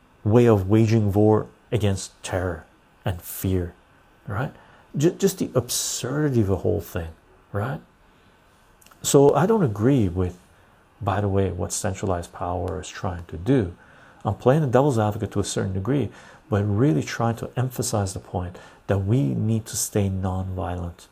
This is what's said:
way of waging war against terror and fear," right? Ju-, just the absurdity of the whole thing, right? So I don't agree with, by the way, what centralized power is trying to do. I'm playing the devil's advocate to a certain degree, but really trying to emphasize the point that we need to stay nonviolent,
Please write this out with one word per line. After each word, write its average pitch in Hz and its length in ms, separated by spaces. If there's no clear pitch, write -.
way 120 240
of 101 200
waging 107 440
war 107 340
against 98 400
terror 90 420
and 87 180
fear," 92 540
right? 113 240
Ju-, 147 140
just - 260
the - 160
absurdity 127 880
of 95 60
the 95 100
whole 95 240
thing, 82 280
right? 123 280
So 143 320
I 143 100
don't 220 180
agree 110 460
with, 90 300
by 101 220
the 101 80
way, 98 220
what 92 200
centralized 92 640
power 90 480
is - 80
trying 87 360
to - 120
do. 98 380
I'm 107 100
playing 143 280
the 147 60
devil's 127 300
advocate 104 360
to 104 60
a 98 40
certain 101 300
degree, 104 360
but 101 140
really 123 400
trying 113 320
to - 200
emphasize 110 600
the 95 40
point 90 380
that 98 180
we 117 160
need 113 460
to - 100
stay 98 320
nonviolent, 92 1040